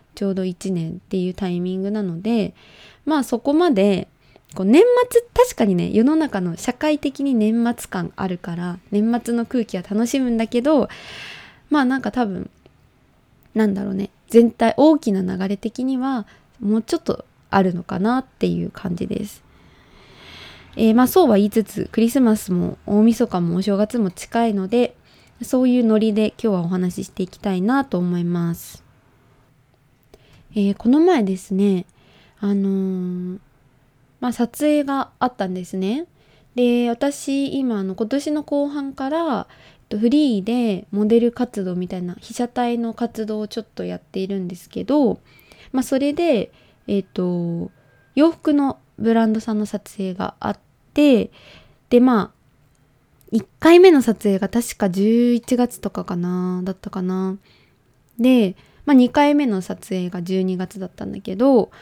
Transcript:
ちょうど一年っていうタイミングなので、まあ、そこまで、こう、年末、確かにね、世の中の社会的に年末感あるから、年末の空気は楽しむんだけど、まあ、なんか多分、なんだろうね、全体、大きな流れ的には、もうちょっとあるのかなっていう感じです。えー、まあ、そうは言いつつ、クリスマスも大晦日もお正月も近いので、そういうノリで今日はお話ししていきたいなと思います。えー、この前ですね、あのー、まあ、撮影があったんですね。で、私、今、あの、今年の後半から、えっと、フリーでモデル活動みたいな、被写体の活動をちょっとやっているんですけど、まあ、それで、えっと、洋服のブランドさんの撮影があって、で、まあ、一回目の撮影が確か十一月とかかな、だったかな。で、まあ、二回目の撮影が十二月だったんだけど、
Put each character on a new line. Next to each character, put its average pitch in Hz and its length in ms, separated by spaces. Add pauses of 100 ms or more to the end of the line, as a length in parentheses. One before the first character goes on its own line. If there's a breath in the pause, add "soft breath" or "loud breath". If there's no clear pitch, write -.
(140)
ち - 80
ょ 196 80
う 190 60
ど 185 100
一 185 260
年 170 200
っ - 60
て - 200
い 185 140
う - 20
タ 196 140
イ 175 140
ミ 185 160
ン 190 40
グ 196 80
な 208 140
の 170 180
で、 220 320 (520 soft breath)
ま 294 140
あ、 254 40
そ 226 160
こ 285 160
ま 339 160
で、 196 360 (480 soft breath)
こ 190 80
う、 - 20
年 254 160 (300)
末、 466 100 (120)
確 494 240
か 233 80
に 190 100
ね、 175 160
世 220 140
の 302 100
中 285 240
の 175 160
社 - 180
会 302 260
的 277 220
に 277 120
年 226 300 (140)
末 - 120
感 175 260
あ 190 100
る 180 120
か 170 180
ら、 175 240 (120)
年 226 320
末 240 100
の 233 120
空 233 200
気 - 100
は 180 80
楽 214 240
し 269 120
む 254 120
ん 226 60
だ 226 100
け 240 140
ど、 285 260 (840 loud breath)
ま 294 120
あ、 262 40
な 262 120
ん 254 40
か 214 120
多 247 120
分、 185 240 (1040)
な 214 140
ん 196 60
だ 196 100
ろ 202 80
う - 20
ね、 196 160 (200)
全 233 220
体、 - 260
大 302 220
き 220 120
な 190 100
流 185 280
れ 196 80
的 226 260
に 262 140
は、 254 280 (360 soft breath)
も 214 160
う 233 40
ち - 140
ょ - 40
っ - 20
と - 240 (240)
あ 196 120
る 185 140
の 180 80
か 180 160
な 240 200
っ 262 60
て - 220
い 170 180
う - 60
感 - 240
じ - 100
で - 200
す。 - 180 (1300 loud breath)
え 220 140
ー、 220 40
ま 254 80
あ、 254 40
そ 349 180
う 254 40
は 214 60
言 202 120
い - 20
つ 214 160
つ、 - 260
ク - 80
リ 233 100
ス 269 120
マ 220 160
ス - 160
も 175 320
大 208 180
晦 233 240
日 180 140
も 170 160
お 190 40
正 202 140
月 214 240
も 190 120
近 - 360
い 220 60
の 190 160
で、 240 260 (460 soft breath)
そ 254 220
う 254 60
い 247 120
う 233 40
ノ 214 140
リ 220 140
で 214 140 (140)
今 220 120
日 - 20
は 180 60
お 165 80
話 185 340
し - 20
し - 40
て - 120
い 180 60
き - 100
た 196 160
い 180 80
な 262 220
と 269 140
思 175 200
い 175 60
ま 170 320
す。 - 300 (1700 soft breath)
え 202 160
ー、 - 20
こ - 140
の 277 140
前 339 240
で 190 100
す - 180
ね、 190 320 (540 soft breath)
あ 202 160
の 196 140 (680)
ー、 - 40 (800)
ま 247 100
あ、 233 40
撮 240 300
影 294 200
が 277 360
あ 254 80
っ 247 80
た 190 120
ん 185 60
で 185 100
す 190 140
ね。 220 300 (480 soft breath)
で、 240 340
私、 277 720
今、 240 180
あ 196 60
の、 190 100
今 220 160
年 285 220
の 302 100
後 285 260
半 277 260
か 269 180
ら、 311 360
え - 360
っ - 60
と、 214 100
フ 233 100
リ 262 320
ー - 20
で 220 460
モ 208 160
デ 226 140
ル 233 120
活 240 320
動 180 120
み 180 120
た 185 100
い 180 40
な、 180 180
被 - 140
写 240 140
体 240 320
の 226 160
活 226 320
動 214 140
を 214 60
ち - 120
ょ - 20
っ 214 140
と 180 100
や 180 120
っ - 20
て - 200
い 190 60
る 196 140
ん 185 80
で 175 80
す - 140
け - 160
ど、 262 340 (520 soft breath)
ま 262 100
あ、 - 20
そ 269 160
れ 285 140
で、 302 380 (360 soft breath)
え 202 140
っ 190 120
と、 175 560 (460 soft breath)
洋 311 160
服 311 240
の 277 240 (180)
ブ 226 160
ラ 226 140
ン 220 60
ド 220 60
さ 226 140
ん 214 60
の 214 80
撮 - 280
影 190 200
が - 240
あ - 100
っ 208 100 (360)
て、 285 340 (600 soft breath)
で、 240 80
ま 247 200
あ、 - 120 (1000)
一 214 140 (140)
回 339 200
目 370 120
の 285 100
撮 226 180
影 196 200
が 196 100
確 - 280
か 202 120
十 226 440
一 233 240
月 240 220
と 202 120
か - 140
か 180 100
な、 180 480
だ 190 100
っ - 20
た - 140
か 190 140
な。 190 340 (800 soft breath)
で、 233 380 (320 soft breath)
ま 294 60
あ、 - 20
二 247 160
回 294 240
目 294 100
の 196 160
撮 - 280
影 180 200
が 180 140
十 190 180
二 185 160
月 185 220
だ 185 80
っ - 20
た - 160
ん 196 60
だ 196 80
け 190 160
ど、 240 340 (120)